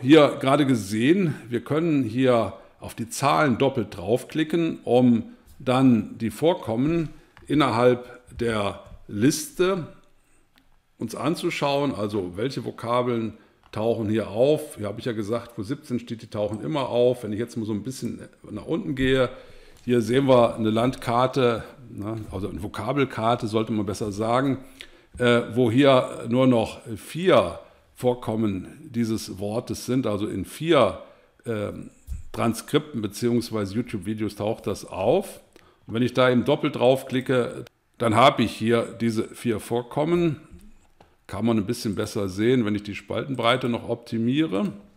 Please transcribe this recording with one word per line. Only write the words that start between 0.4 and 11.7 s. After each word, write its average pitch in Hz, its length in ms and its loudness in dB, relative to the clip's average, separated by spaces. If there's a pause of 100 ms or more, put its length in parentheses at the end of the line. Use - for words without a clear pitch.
gerade 143 240 4
gesehen, 127 680 2 (140)
wir 117 140 -4
können 147 420 0
hier 117 480 2 (300)
auf 95 120 -14
die 117 160 -10
Zahlen 147 480 2
doppelt 127 380 0
draufklicken, 156 880 -2
um 120 400 4 (340)
dann 127 600 2
die 110 140 -4
Vorkommen 156 760 0 (400)
innerhalb 123 720 2 (180)
der 107 460 -2 (240)
Liste 156 800 0 (1080)
uns 113 180 -8
anzuschauen, 143 800 -2